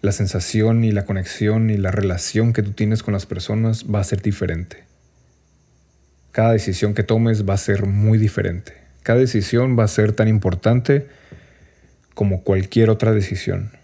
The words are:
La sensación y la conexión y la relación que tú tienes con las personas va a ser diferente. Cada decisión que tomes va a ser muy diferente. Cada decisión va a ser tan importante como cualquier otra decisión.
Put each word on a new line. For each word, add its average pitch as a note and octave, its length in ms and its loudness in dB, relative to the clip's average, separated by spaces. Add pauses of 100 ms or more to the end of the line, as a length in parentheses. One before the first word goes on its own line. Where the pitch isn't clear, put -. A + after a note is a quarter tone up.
La G2 120 0
sensación A2 720 0
y A2 80 2
la G2+ 140 -2
conexión G#2+ 640 -2
y G#2 80 0
la G2 120 0
relación G2+ 600 0
que A2+ 100 0
tú G2+ 100 -4
tienes G#2+ 300 -2
con G#2+ 120 -2
las G2 100 -4
personas A2 640 -4
va G#2 140 0
a F#2+ 40 0
ser F#2+ 160 -4
diferente. F2+ 640 -6 (1500)
Cada A2+ 220 2
decisión G#2 400 0
que G#2 100 -2
tomes A2 460 0
va G2 60 0
a G2 40 0
ser G2+ 280 -2
muy G#2 320 4
diferente. F#2+ 560 -2 (280)
Cada A#2 180 2
decisión A#2+ 580 0
va A2+ 60 4
a G#2 40 2
ser G#2+ 240 2
tan G#2+ 160 2
importante A2+ 800 2 (1040)
como F#2+ 300 -2
cualquier G2+ 480 2
otra A2 220 2
decisión. F#2+ 600 -4 (120)